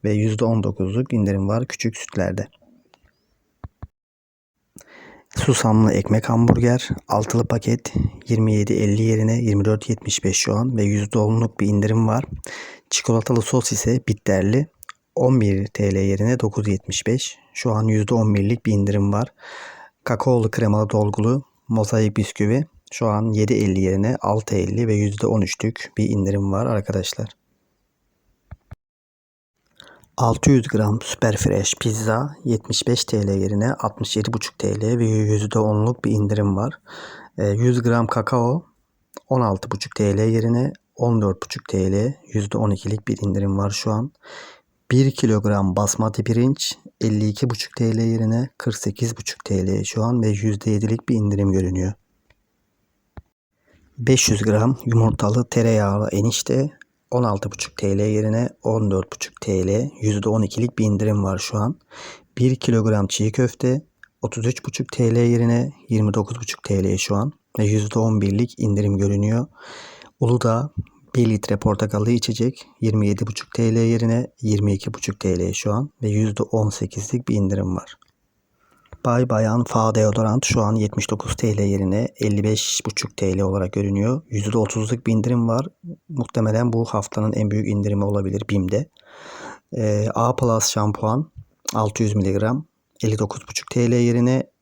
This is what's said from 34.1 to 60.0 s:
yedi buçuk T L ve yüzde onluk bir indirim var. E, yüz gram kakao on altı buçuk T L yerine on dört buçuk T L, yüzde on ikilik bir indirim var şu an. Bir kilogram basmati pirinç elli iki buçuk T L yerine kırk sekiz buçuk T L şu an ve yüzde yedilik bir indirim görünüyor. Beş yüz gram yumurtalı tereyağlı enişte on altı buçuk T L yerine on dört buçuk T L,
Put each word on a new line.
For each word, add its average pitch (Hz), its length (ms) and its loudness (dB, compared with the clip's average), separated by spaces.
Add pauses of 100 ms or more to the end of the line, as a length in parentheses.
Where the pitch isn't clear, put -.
yedi 110 160 -2
buçuk - 260 -8
T 101 220 -2
L 117 160 2
ve 117 80 2
yüzde 107 540 0
onluk 107 460 0
bir 110 60 0
indirim 104 440 0
var. 113 240 -4 (580)
E, 104 100 0
yüz 120 340 2
gram 117 260 2
kakao 120 580 0 (640)
on 131 120 2
altı 101 300 -2
buçuk - 240 -6
T 101 220 2
L 110 120 2
yerine 117 440 2 (220)
on 117 260 2
dört 98 220 0
buçuk - 260 -10
T 95 220 0
L, 110 220 0 (200)
yüzde 104 240 -2
on 107 140 0
ikilik 101 360 -4
bir 113 140 -2
indirim 98 360 0
var 101 120 0
şu 104 220 -4
an. 113 200 -2 (800)
Bir 135 200 4
kilogram 104 640 2
basmati 107 480 0
pirinç 123 540 0 (240)
elli 107 260 0
iki 107 220 -2
buçuk - 260 -8
T 113 200 0
L 110 40 0
yerine 113 580 0
kırk - 180 -4
sekiz 113 420 -4
buçuk - 280 -12
T 95 220 0
L 101 160 -2
şu 107 200 -4
an 117 200 0
ve 110 60 2
yüzde 104 420 0
yedilik 107 380 0
bir 127 60 2
indirim 101 360 2
görünüyor. 92 420 0 (2000)
Beş 127 320 2
yüz 101 120 2
gram 110 440 2
yumurtalı 113 640 2
tereyağlı 107 600 2
enişte 123 580 0 (420)
on 123 120 2
altı 104 280 -2
buçuk - 260 -12
T 98 200 0
L - 20 0
yerine 107 500 0 (140)
on 110 280 0
dört 95 220 -2
buçuk - 280 -14
T 95 260 0
L, 117 220 0 (120)